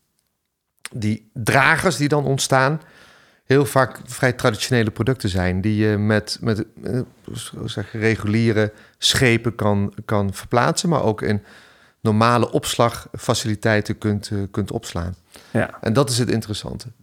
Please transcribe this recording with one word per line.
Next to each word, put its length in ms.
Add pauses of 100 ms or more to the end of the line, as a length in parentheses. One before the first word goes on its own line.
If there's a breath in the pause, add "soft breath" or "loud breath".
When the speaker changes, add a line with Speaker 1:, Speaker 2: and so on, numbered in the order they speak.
(920)
Speaker 1:
die 420
dragers 640
die 120
dan 160
ontstaan, 560 (640 soft breath)
heel 220
vaak 400
vrij 260
traditionele 580
producten 380
zijn 320
die 160 (120)
je 80
met, 440
met, 240 (200)
eh, 160 (340)
zo 320
zeg, 260
reguliere 800 (260 soft breath)
schepen 560
kan, 400 (100)
kan 300
verplaatsen, 540
maar 140
ook 200
in 200 (580 soft breath)
normale 500
opslagfaciliteiten 1500
kunt, 340
eh, 60 (120)
kunt 200
opslaan. 440 (360 soft breath)
Speaker 2:
Ja. 200 (100)
Speaker 1:
En 120
dat 180
is 80
het 120
interessante. 560 (160)